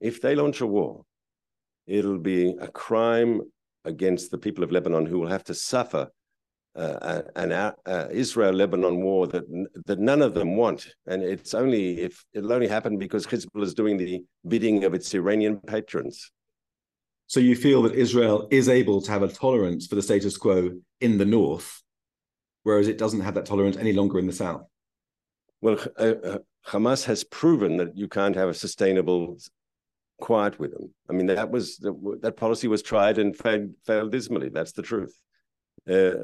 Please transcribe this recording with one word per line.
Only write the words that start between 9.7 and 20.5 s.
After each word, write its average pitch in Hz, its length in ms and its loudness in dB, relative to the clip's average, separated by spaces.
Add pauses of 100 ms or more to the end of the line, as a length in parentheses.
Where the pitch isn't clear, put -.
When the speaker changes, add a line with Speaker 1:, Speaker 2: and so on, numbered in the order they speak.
Speaker 1:
that 98 140 -2
none 139 220 4
of 110 120 2
them 85 220 0
want. 107 320 0 (180)
And 92 160 -4
it's 92 320 -6
only 107 460 0
if, 90 240 -8 (100)
it'll 104 180 -4
only 120 160 0
happen 107 300 -2
because 98 280 -4
Hezbollah 104 360 -6
is 90 120 -4
doing 107 220 0
the 90 260 -4 (240)
bidding 107 360 2
of 92 100 2
its 90 220 -6
Iranian 104 460 0
patrons. - 720 -8 (960)
Speaker 2:
So - 140 0
you 123 140 6
feel 131 280 6
that 117 120 2
Israel 117 560 2
is 131 180 4
able 110 340 4
to - 100 -10
have 101 100 0
a 98 60 2
tolerance 95 580 0
for - 80 -6
the 101 80 0
status 101 340 0
quo 92 340 2 (300)